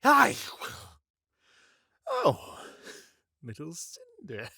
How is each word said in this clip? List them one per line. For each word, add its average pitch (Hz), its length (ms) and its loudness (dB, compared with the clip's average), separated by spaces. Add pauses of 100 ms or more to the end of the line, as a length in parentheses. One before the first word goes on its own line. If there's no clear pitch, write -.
I 285 320 8 (260)
will. - 80 -12 (1400)
Oh, 247 500 0 (840)
little 143 300 -12
Cinder. 170 840 -14